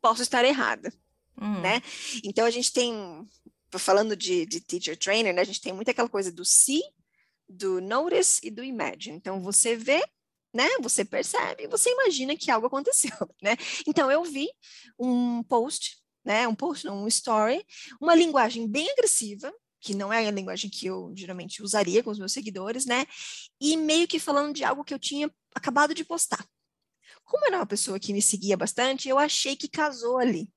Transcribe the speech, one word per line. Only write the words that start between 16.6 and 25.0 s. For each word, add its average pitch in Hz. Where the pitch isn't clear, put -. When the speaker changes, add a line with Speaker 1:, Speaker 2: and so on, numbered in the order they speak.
Speaker 1:
não, 202
um -
story, 233
uma 330
linguagem 240
bem 302
agressiva, 269
que -
não 196
é 226
a 208
linguagem 190
que -
eu 185
geralmente 180
usaria 202
com 247
os 214
meus 196
seguidores, 214
né? 247
E 302
meio 311
que 330
falando 294
de 277
algo 269
que -
eu 269
tinha 294